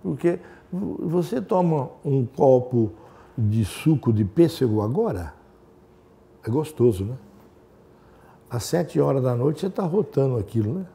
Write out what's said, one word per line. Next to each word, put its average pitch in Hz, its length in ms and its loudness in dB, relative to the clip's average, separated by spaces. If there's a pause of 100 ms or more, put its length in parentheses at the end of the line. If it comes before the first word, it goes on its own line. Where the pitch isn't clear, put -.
Porque 170 380 -2 (320)
vo-, 185 260 -6 (100)
você 175 340 -2
toma 170 480 0 (140)
um 135 220 0
copo 123 680 4 (460)
de 110 260 2
suco 127 480 0
de 107 140 2
pêssego 117 560 2
agora, 113 520 -4 (1080)
é 113 60 -6
gostoso, 120 560 0
né? 120 100 -8 (1300)
Às 120 160 -6
sete 170 340 -2
horas 139 240 2
da 123 100 0
noite 139 280 -2
você 196 80 -4
tá 196 140 -4
rotando 143 540 0
aquilo, 110 360 -2
né? 185 220 -6